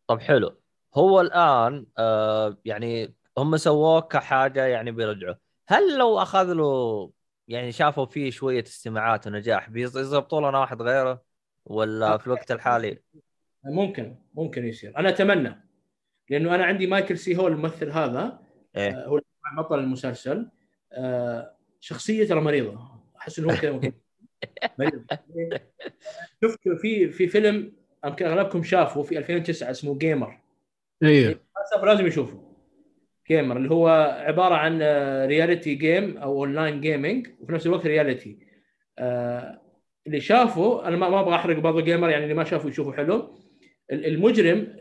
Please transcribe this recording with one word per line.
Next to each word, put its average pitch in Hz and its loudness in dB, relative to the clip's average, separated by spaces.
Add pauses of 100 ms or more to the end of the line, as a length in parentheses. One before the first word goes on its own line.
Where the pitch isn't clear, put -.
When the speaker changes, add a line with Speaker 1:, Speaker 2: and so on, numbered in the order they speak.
Speaker 1:
طب 117 0
حلو. - 0 (340)
هو 185 6
الآن، 143 2 (120)
آه، 110 0
يعني 113 -6 (240)
هم 156 0
سووه 156 4
كحاجة 135 0
يعني 117 -2
بيرجعوا. 104 -4 (320)
هل 302 4
لو 226 4
أخذ 185 0
له، 127 0 (360)
يعني 120 -8
شافوا 147 0
فيه 135 -6
شوية 127 -4
استماعات 110 -4
ونجاح، 104 -4
بيز-، 123 -8
يزبطوا 139 -2
لنا 135 0
واحد 123 -4
غيره 127 0 (440)
ولا 107 0
Speaker 2:
آه، 107 0
Speaker 1:
في 113 -8
الوقت 123 -4
الحالي؟ 117 -2 (640)
Speaker 2:
ممكن، 147 -6 (180)
ممكن 147 -8
يصير. 110 -12
أنا 185 2
أتمنى، 190 0 (640)
لأنه 160 0
أنا 185 2
عندي 185 -2
مايكل 190 -2
سي 175 -4
هول 180 2
الممثل 156 -6
هذا، 151 -4 (360)
Speaker 1:
إيه. 101 -2
Speaker 2:
آه، - -10
هو 143 0 (360)
بطل 156 -2
المسلسل. 131 -6 (440)
آه، 123 -6 (240)
شخصية 214 -2
ترى 160 2
مريضة. 127 0 (380)
أحس - -12
إنه 160 0
هو - 0
كذا 147 -2
ممكن 131 -4 (460)
Speaker 1:
<laughs> - -10
Speaker 2:
مريض. - -2 (1400)
شفت 220 -2 (120)
في، 214 2
في 180 0
فيلم 208 0 (320)
يمكن 156 -4
أغلبكم 175 0
شافه 160 2
في 156 -4
ألفين 165 -4
وتسعة 165 -6
اسمه 143 -6
جيمر. 143 -2 (640)
Speaker 3:
إيه. 147 8
Speaker 2:
للأسف - -2
لازم 196 6
يشوفه. - -4 (720)
جيمر 139 2
اللي 135 0
هو 165 6 (320)
عبارة 165 2
عن، 160 0
آه، 139 2
رياليتي 160 2
جيم 170 0
أو 139 -4
أونلاين 147 -2
جيمينج 156 -2 (120)
وفي - -10
نفس 165 -4
الوقت 170 0
رياليتي. 139 0 (600)
آه، 123 -6 (460)
اللي 151 -4
شافه، 226 2
أنا 170 0
ما، 180 0
ما 196 2
أبغى 170 2
أحرق 170 0
برضو 160 2
جيمر، 170 2
يعني 151 0
اللي 151 -2
ما 165 0
شافه 147 -2
يشوفه 147 -4
حلو. - -4 (520)
ال-، 147 -6
المجرم، 180 4 (240)